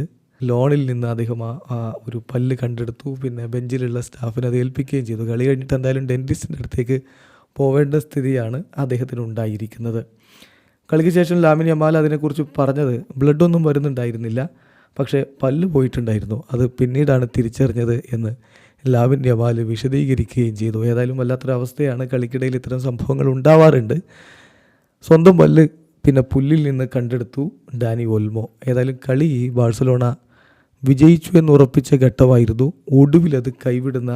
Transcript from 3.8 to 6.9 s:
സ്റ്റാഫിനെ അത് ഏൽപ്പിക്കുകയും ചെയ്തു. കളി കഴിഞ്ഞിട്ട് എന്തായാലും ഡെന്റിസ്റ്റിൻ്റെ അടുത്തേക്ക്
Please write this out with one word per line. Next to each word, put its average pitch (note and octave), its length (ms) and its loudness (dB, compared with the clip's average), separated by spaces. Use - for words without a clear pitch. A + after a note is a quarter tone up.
സ്റ്റാഫിനെ A#2+ 420 -6
അത് B2 120 0
ഏൽപ്പിക്കുകയും C3+ 480 -4
ചെയ്തു. A2+ 200 -6
കളി A#2+ 180 -2
കഴിഞ്ഞിട്ട് C3+ 300 -2
എന്തായാലും C3 320 -4
ഡെന്റിസ്റ്റിൻ്റെ C3 520 -6
അടുത്തേക്ക് B2+ 360 -4